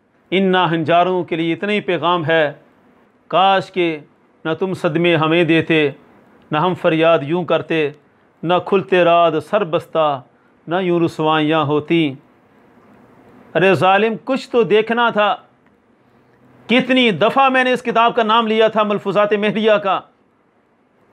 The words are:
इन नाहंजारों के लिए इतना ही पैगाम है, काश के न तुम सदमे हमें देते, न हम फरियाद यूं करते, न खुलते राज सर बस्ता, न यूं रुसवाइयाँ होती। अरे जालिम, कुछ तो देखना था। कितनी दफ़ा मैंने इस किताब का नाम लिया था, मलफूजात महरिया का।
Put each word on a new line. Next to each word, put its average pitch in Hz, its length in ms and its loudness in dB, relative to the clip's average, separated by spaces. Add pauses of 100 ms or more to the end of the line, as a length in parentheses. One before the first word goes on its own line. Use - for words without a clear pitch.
(320)
इन 190 160 2
नाहंजारों 175 760 0
के 170 120 -8
लिए 165 180 -2
इतना 202 180 -6
ही 208 100 -2
पैगाम 175 440 -2
है, 156 340 0 (720)
काश 190 380 2
के 175 200 -2 (560)
न 160 100 -2
तुम 185 200 -4
सदमे 170 400 0
हमें 160 320 2
देते, 156 480 0 (560)
न 151 40 -2
हम 170 200 -2
फरियाद 160 500 2
यूं 170 200 -4
करते, 160 360 -2 (600)
न 170 180 0
खुलते 185 420 0
राज 170 380 4
सर 208 240 -4
बस्ता, 160 420 -2 (600)
न 165 140 -4
यूं 175 200 -2
रुसवाइयाँ 156 640 0
होती। 147 520 -2 (1400)
अरे 180 200 2
जालिम, 196 420 2
कुछ 262 340 -6
तो 240 140 2
देखना 220 460 0
था। 208 200 0 (1400)
कितनी 247 440 2
दफ़ा 220 360 2
मैंने 254 240 0
इस 247 100 -4
किताब 233 300 0
का 233 120 0
नाम 220 220 0
लिया 220 220 2
था, 220 160 0
मलफूजात 208 500 -2
महरिया 208 440 0
का। 190 240 -4 (1080)